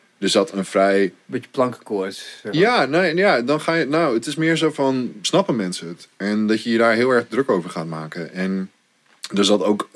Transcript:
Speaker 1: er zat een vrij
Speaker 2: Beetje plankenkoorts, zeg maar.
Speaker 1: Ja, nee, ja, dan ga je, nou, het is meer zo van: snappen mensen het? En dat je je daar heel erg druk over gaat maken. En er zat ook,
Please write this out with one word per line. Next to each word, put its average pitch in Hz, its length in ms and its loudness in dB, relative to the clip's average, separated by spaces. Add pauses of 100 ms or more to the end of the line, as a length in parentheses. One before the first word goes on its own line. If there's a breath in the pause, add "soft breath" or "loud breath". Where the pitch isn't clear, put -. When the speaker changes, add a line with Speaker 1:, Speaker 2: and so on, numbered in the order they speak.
(180 loud breath)
Speaker 1:
er 98 120 -2
zat 98 220 2
een 98 140 -4
vrij 98 480 2 (120)
Speaker 2:
Beetje 127 260 -8
plankenkoorts, 110 680 -4 (240)
zeg 104 120 -8
maar. 151 80 2
Speaker 1:
Ja, 214 240 4
nee, 160 300 0
ja, 180 260 2
dan 143 200 0
ga 165 120 -2
je, 165 120 0
nou, 151 280 2
het 113 120 -2
is 151 100 -6
meer 160 200 2
zo 156 160 2
van: 131 500 0
snappen 170 340 0
mensen 90 320 -4
het? 85 200 -14 (100)
En 104 300 0
dat 110 160 0
je 120 60 -4
je 113 80 2
daar 117 160 4
heel 120 180 2
erg 117 160 2
druk - 220 0
over 90 200 0
gaat 82 180 -8
maken. 78 460 -10
En 95 380 -4 (640)
er 101 100 4
zat 104 180 2
ook, 104 320 0